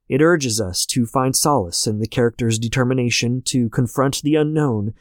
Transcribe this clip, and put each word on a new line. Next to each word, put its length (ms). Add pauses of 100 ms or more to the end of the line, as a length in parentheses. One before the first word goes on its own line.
It 140
urges 380
us 260
to 180
find 300
solace 500
in 140
the 80
character's 540
determination 840
to 220
confront 540
the 140
unknown 640